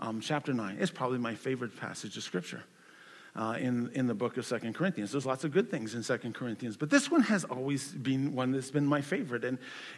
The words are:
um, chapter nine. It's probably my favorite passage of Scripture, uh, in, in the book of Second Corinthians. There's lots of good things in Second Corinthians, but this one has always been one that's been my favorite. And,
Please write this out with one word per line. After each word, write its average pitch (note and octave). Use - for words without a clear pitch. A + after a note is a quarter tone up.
um, A2
chapter D3
nine. G#2
It's F#3+
probably B2+
my A#2
favorite B2
passage G#2
of G#2
Scripture, -
uh, A2
in, B2
in B2+
the A#2
book A2+
of A#2+
Second A2+
Corinthians. D3+
There's C3+
lots C3
of D#3
good G3
things A2+
in A#2+
Second A#2
Corinthians, A#2
but D3+
this C#4
one E4
has G3+
always C3
been C3+
one B2+
that's C3
been C#3+
my C#3+
favorite. C#3
And, B2+